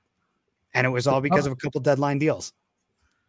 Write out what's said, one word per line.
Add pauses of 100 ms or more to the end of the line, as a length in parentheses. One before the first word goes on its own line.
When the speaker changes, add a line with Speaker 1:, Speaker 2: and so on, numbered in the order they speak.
(760)
Speaker 1:
And
it
was
all
because
Speaker 2:
Oh.
Speaker 1:
of
a
couple
deadline
deals. (760)